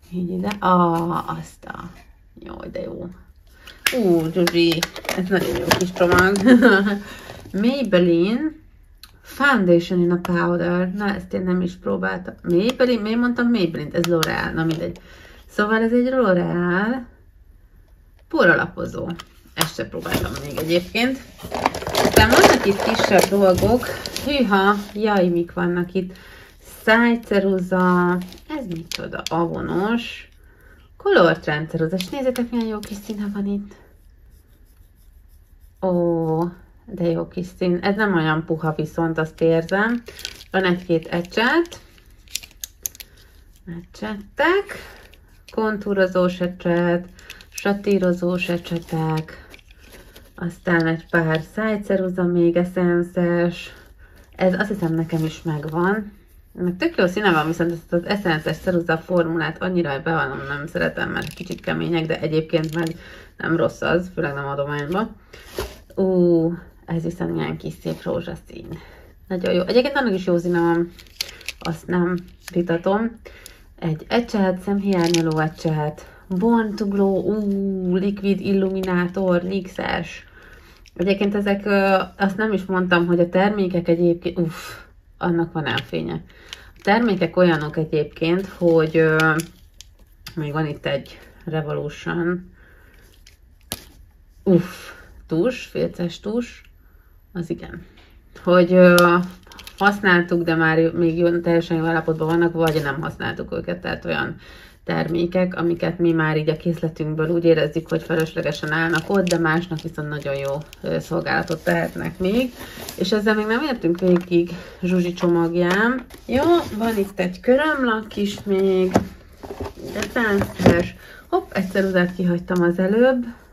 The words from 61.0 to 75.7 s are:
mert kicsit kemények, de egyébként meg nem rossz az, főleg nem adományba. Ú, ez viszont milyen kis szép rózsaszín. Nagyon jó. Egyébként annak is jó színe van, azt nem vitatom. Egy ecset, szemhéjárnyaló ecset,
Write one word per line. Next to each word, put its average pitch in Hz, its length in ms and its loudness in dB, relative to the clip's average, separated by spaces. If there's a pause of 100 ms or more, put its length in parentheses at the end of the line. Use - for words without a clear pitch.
mert - 240 -6
kicsit - 260 -12
kemények, 160 460 -2
de 160 140 -4
egyébként 156 540 -2
meg 165 140 -2 (480)
nem - 200 -2
rossz - 240 -2
az, 180 340 0
főleg 143 200 -4
nem 143 120 -8
adományba. 147 640 -4 (840)
Ú, 175 600 4 (320)
ez 165 160 -4
viszont 170 320 -4
milyen 160 220 -4
kis 156 260 -10
szép 160 200 -8
rózsaszín. - 640 -8 (600)
Nagyon 180 260 -2
jó. 180 80 2
Egyébként 254 340 2
annak 240 180 2
is 185 120 -4
jó 175 100 2
színe 175 240 0
van, 170 320 2 (640)
azt - 280 -8
nem 175 300 0 (360)
vitatom. 180 680 -2 (580)
Egy 160 300 -4
ecset, 196 520 0
szemhéjárnyaló 175 800 0
ecset, 156 680 -2 (220)